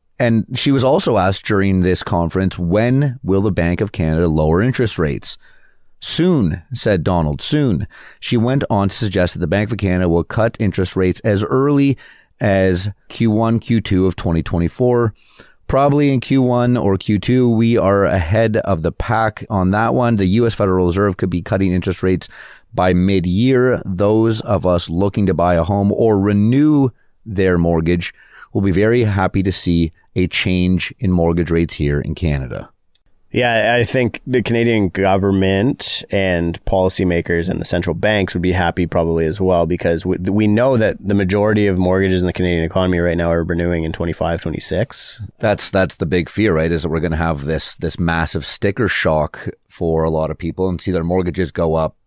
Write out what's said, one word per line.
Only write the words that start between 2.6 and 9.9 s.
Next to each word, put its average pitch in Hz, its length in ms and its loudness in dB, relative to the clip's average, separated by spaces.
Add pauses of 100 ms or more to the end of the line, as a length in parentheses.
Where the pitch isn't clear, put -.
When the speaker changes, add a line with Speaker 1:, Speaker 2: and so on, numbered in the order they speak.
Speaker 1:
will 95 200 0
the 104 100 0
Bank 87 300 0
of 98 100 -4
Canada 82 360 0
lower 78 340 2
interest 123 360 0
rates?" 71 380 -4 (680)
"Soon," 131 600 0 (100)
said 107 320 0
Donald, 82 380 0
"soon." 127 440 0 (340)
She - 180 -2
went 127 320 0
on 98 180 2
to - 80 -8
suggest 92 380 0
that 82 60 -8
the 87 60 -2
Bank 95 240 -2
of 110 60 -6
Canada 92 320 0